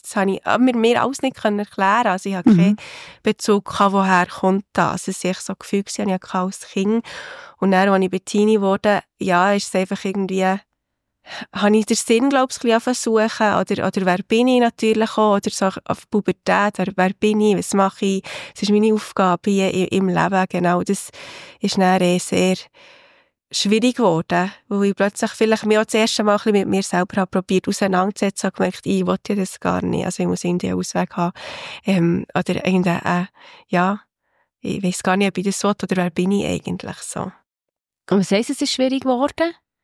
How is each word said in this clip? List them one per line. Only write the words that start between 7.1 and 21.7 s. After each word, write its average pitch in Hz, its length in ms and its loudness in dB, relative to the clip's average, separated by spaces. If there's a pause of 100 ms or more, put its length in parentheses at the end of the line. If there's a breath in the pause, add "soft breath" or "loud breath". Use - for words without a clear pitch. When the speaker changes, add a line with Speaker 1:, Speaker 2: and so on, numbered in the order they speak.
Speaker 1:
Und 190 120 2
dann, 190 180 4
als 190 160 4
ich 185 60 -2
bei 185 80 -2
Teenie 214 420 2
wurde, 196 420 0 (180)
ja, 185 320 2
ist 202 160 -2
es - 80 -8
einfach 277 280 -2
irgendwie, 190 520 -2 (1000 loud breath)
habe 202 200 4
ich 220 120 4
den 226 100 0
Sinn, 233 320 2
glaub 269 220 0
ich, - 60 -10
ein - 40 -12
bisschen 233 140 2
anfangen 247 220 0
zu - 60 -8 (100)
suchen. 214 420 0
Oder, 190 320 -2
oder 190 180 -2
wer 180 140 0 (100)
bin 233 180 4
ich 254 140 4
natürlich 220 560 0
auch, 214 200 4
oder 202 140 -2
so 190 200 -2 (160)
auf - 240 -8
Pubertät, 196 640 0
wer, 185 200 -2
wer 190 220 2
bin 214 220 2
ich, 208 160 4
was 180 160 -4
mache 196 320 0
ich, 196 180 0 (300 loud breath)
was - 100 -10
ist 202 80 0
meine 214 220 4
Aufgabe 190 580 0
hier 190 220 2
i-, 185 120 0
im 190 260 0
Leben, 180 400 2
genau. 180 320 0
Das - 260 -4 (520 loud breath)
ist 196 180 -2